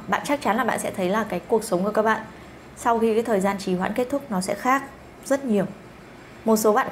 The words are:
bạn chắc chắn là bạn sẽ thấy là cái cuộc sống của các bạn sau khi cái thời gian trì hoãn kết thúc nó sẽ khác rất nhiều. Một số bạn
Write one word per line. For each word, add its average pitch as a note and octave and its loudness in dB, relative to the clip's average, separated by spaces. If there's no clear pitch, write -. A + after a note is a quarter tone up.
bạn G3 0
chắc - 0
chắn G#3 2
là B3+ 0
bạn G#3+ 0
sẽ - -4
thấy F#3 -2
là G#3+ 2
cái F3+ -2
cuộc A3 2
sống F#3 0
của G#3 0
các G#3+ 2
bạn A3 2
sau A#3 2
khi A3+ 4
cái A3+ 2
thời A3+ 2
gian G3 2
trì F#3 -2
hoãn F#3+ -2
kết B3 -2
thúc C#4 -2
nó F#3+ 0
sẽ - -2
khác C4+ 2
rất C#4 0
nhiều. G3+ 2
Một A3 6
số G#3+ 4
bạn B3 2